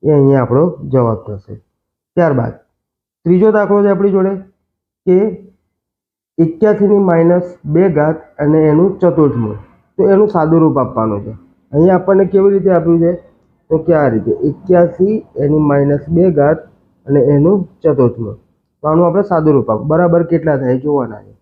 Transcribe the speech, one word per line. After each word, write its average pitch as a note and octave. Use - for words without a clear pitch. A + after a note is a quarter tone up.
એ C#3+
અહીંયા C#3
આપણો A#2+
જવાબ A#2
થશે. G#2
ત્યારબાદ C3
ત્રીજો F#3
દાખલો G3+
છે G3+
આપણી G3
જોડે F#3+
કે F3+
એક્યાસી G3+
ની G3+
માઇનસ F3
બે D3+
ઘાત D#3
અને D3+
એનું E3
ચતુર્થ D3
મૂળ. G#2+
તો G3
એનું G3+
સાદું E3
રૂપ D3+
આપવાનું A2+
છે. A2
અહીંયા E3+
આપણને F#3+
કેવી G3
રીતે G3
આપ્યું E3+
છે? E3+
તો D#3+
કે E3
આ D3
રીતે A2+
એક્યાસી F3+
એની D3
માઇનસ C#3+
બે E3+
ઘાત D3+
અને C#3
એનું D3
ચતુર્થ B2+
મૂળ. A2
તો D3+
આનું E3
આપણે E3+
સાદું D#3+
રૂપ C3+
આપ-, -
બરાબર E3
કેટલા D#3
થાય C3
જોવાના B2+
છે. G2+